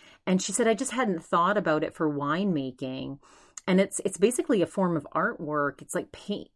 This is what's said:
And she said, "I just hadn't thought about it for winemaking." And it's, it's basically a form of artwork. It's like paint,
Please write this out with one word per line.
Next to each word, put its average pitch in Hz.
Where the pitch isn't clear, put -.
And 185
she 196
said, 233
"I 226
just 269
hadn't 214
thought 185
about 160
it -
for 156
winemaking." 139
And 185
it's, -
it's 190
basically 226
a 156
form 175
of 147
artwork. 151
It's -
like -
paint, -